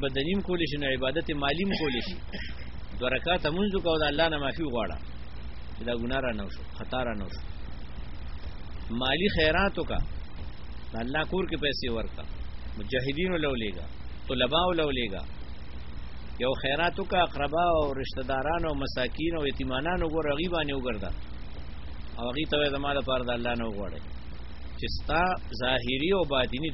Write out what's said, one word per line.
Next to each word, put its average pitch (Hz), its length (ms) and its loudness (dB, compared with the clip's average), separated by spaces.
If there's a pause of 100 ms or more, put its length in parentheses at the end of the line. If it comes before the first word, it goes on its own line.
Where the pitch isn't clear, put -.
بدني 139 320 0
هم 202 60 2
کولی 175 300 0
شي، 147 60 -2
نو 143 180 0
عبادت 131 320 0 (160)
مالي 147 220 2
هم 196 60 2 (100)
کولی 127 260 2
شي. - 100 -4 (840)
دوه 123 160 0
رکعته 170 340 2
مونځ 190 240 2
وکړه 170 200 2
او 160 100 2
د - 80 4
الله 160 180 4
نه 156 140 0
معافي 131 200 -2
وغواړه 110 340 0 (800)
چې - 120 -6
دا 120 140 2
ګناه 131 240 0
را 123 60 2
نه 104 140 -2
وشو، - 180 -6 (140)
خطا 127 260 -2
را 117 100 0
نه 104 120 -2
وشو. - 180 -4 (1600)
مالي 147 340 4
خیرات 175 440 6
وکړه، 127 220 2 (920)
د 113 120 -4
الله 147 280 2
کور 185 180 2
کې 160 160 0
پیسې 135 220 0 (100)
ورکړه، 101 280 -4 (540)
مجاهدینو 135 640 2
له 143 100 4
ولېږه، 107 320 -2 (420)
طلباو 139 520 4
له 156 100 4
ولېږه. 110 340 0 (1200)
یو 131 180 4
خیرات 151 380 2
وکړه، 185 240 2
اقربا 147 420 2 (120)
او 147 160 4
رشته 131 280 -2 (100)
داران 147 340 2
او 156 80 2 (100)
مساکین 139 540 0
او 151 100 0
یتیمانان 135 540 0
وګوره، 156 320 2
هغې 160 220 2
باندې 147 200 0
وګرځه. 113 360 0 (1040)
او 117 120 -2
هغې 147 200 0
ته 147 80 4
وایه: 147 180 4
"زما 143 180 0
دپاره 131 320 2
د 123 120 2
الله 120 180 0
نه 117 120 0
وغواړئ 101 340 -4 (760)
چې 120 80 -2 (100)
ستا 160 260 2 (380)
ظاهري 131 560 2
او 180 140 4
باطني 131 420 2